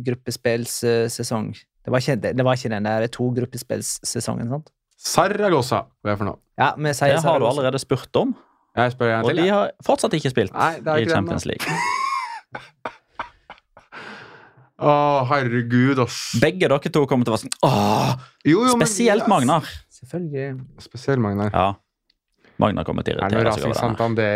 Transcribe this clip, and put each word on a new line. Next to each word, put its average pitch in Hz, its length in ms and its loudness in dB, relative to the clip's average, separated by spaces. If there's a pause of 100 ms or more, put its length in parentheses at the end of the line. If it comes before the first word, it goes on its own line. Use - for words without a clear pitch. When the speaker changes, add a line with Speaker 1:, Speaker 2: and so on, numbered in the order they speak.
Speaker 1:
gruppespillssesong. 117 1500 -2 (320)
Det 117 60 -4
var 127 80 4
ikke, 131 200 0
det, 92 160 -2
det 127 80 2
var 127 120 4
ikke 127 140 -4
den 104 140 -4
der 110 240 0
to 123 240 -4
gruppespillssesongen, 120 1200 -6
sant? 147 220 -8 (280)
Speaker 2:
Zaragoza, 175 840 0 (180)
hva 104 80 -2
er 101 60 0
for 104 80 -4
noe? - 140 -6 (180)
Speaker 1:
Ja, 135 180 2
men 151 160 -2
jeg 139 80 -4
sier 143 160 4
Speaker 3:
Det 160 80 0
har 151 160 4
du 117 60 2
Speaker 1:
Zaragoza. 135 160 0
Speaker 3:
allerede 131 180 0
spurt - 400 -4
om. 233 160 0 (400)
Speaker 2:
Jeg 123 160 2
spør 120 280 0
en 120 40 -2
Speaker 3:
Og 123 60 2
Speaker 2:
til, 151 80 0
Speaker 3:
de 170 80 2
Speaker 2:
jeg. 202 80 2
Speaker 3:
har 202 180 0 (120)
fortsatt 254 300 0
ikke 151 180 0
spilt 107 220 0
Speaker 2:
Nei, 156 260 0
det 147 80 -8
er 156 100 0
Speaker 3:
i - 60 2
Speaker 2:
ikke 165 100 0
den, - 20 2
Speaker 3:
Champions - 280 -2
Speaker 2:
da. - 60 -4
Speaker 3:
League. - 180 -6 (1160)
Speaker 2:
<laughs> - 100 -12 (1900)
Å, 147 100 6 (360)
herregud, 123 760 2
ass. - 140 -2 (240)
Speaker 3:
Begge 170 260 4
dere 143 240 0
to 147 160 2
kommer 123 200 2
til 117 40 0
å 110 60 2
være - 80 -8
sånn, - 180 -12
åh, 127 540 2 (260)
Speaker 2:
Jo, 185 240 4
jo, 247 80 4
men 226 140 2
Speaker 3:
spesielt 233 340 2
Speaker 2:
yes. 220 80 2
Speaker 3:
Magnar. 151 380 2 (240)
Speaker 1:
Selvfølgelig. 135 720 -8 (180)
Speaker 2:
Spesielt 127 400 -2
Magnar. 101 300 -2
Speaker 3:
Ja, 92 160 2 (880)
Magnar 92 280 0
kommer - 200 -4
til - 120 -2
å - 40 -2
Speaker 2:
Er 98 80 -2
det 110 60 2
noe 113 80 2
Speaker 3:
irritere 110 160 0
seg - 20 -2
Speaker 2:
Racing - 80 0
Speaker 3:
over - 80 -2
denne. 117 140 0
Speaker 2:
Santander 113 420 0